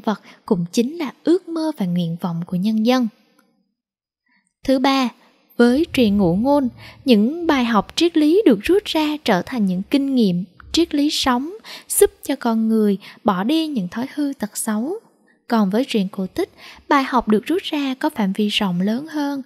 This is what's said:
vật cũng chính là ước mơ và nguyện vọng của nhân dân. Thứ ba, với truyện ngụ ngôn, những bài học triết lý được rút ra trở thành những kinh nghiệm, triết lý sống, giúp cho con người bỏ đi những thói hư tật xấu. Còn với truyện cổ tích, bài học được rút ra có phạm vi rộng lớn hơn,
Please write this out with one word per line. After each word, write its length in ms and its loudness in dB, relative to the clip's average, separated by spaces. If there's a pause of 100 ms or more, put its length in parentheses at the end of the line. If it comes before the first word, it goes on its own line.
vật 160 -2 (240)
cũng 260 0
chính 260 -2
là 160 -8 (100)
ước 260 0
mơ 280 -2
và 80 -2
nguyện 360 -2
vọng 240 -6
của 120 -6
nhân 280 0
dân. 220 2 (1600)
Thứ 160 2
ba, 300 2 (480)
với 360 4
truyện 240 4
ngụ 180 4
ngôn, 340 2 (360)
những 420 2
bài 180 2
học 300 0
triết 220 0
lý 280 4
được 160 6
rút 240 0
ra 380 -2
trở 180 2
thành 240 -4
những 160 -2 (100)
kinh 240 0
nghiệm, 280 2 (280)
triết 240 0
lý 140 0
sống, 440 -2 (360)
giúp 220 2 (120)
cho 120 -4
con 320 0
người 300 2 (260)
bỏ 200 0
đi 240 0
những 200 -4
thói 260 -8
hư 260 -4
tật 180 -8
xấu. 360 -4 (540)
Còn 220 2
với 160 0
truyện 260 -2
cổ 160 -6
tích, 220 -6 (400)
bài 140 4
học 240 -2
được 180 2
rút 180 -2
ra 360 -4
có 100 -2
phạm 240 -2
vi 140 -2
rộng 340 -2
lớn 260 -2
hơn, 380 -4